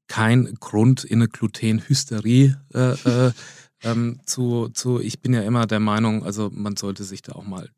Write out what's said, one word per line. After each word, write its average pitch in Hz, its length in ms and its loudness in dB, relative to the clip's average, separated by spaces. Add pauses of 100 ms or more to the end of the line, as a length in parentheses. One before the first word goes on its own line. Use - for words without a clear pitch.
kein 113 520 2
Grund, 120 440 2
in - 160 0
eine 117 80 4
Glutenhysterie, 113 1300 2 (160)
äh, 127 180 2 (360)
äh, 123 40 0 (260)
<laughs> - 260 -20
ähm, 117 420 -2
zu, 120 440 -2
zu, 123 300 -2
ich - 200 -8
bin 127 140 0
ja 117 80 2
immer 113 260 2
der 107 140 0
Meinung, 107 440 0
also 101 260 -4
man 104 260 -8
sollte 101 260 -8
sich 95 180 -14
da - 120 -16
auch - 120 -16
mal - 320 -12